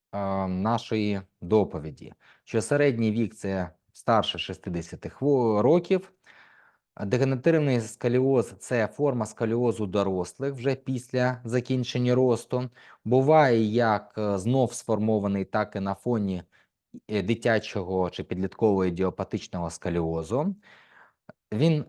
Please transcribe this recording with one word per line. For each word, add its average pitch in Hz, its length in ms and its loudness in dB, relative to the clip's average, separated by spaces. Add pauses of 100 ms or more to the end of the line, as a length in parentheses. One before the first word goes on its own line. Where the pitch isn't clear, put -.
(120)
а, 98 360 -2
нашої 104 720 -2 (200)
доповіді: 85 720 -2 (300)
що 110 180 -2
середній 123 500 2
вік — 110 240 -2
це 95 340 -4 (240)
старше - 460 0
шістдесяти 85 720 -8
хво-, 120 520 2
років, 175 520 2 (880)
дегенеративний 131 800 2
сколіоз — 123 800 0
це 113 280 -2
форма 127 380 -2
сколіозу 113 600 -2
дорослих 98 680 -2
вже 131 220 -2
після 127 680 -4
закінчення 123 720 0
росту. 127 540 2 (360)
Буває 131 580 6
як, 110 540 0
е, 104 200 -2
знов 120 360 0
сформований, 104 720 0
так 107 300 -4
і 101 40 -4
на 98 160 -4
фоні, 101 480 -2 (640)
е, 107 140 -2
дитячого 95 880 -2
чи - 140 -10
підліткового 95 600 0
ідіопатичного 90 840 -4
сколіозу. 87 840 -4 (960)
Він, 151 360 2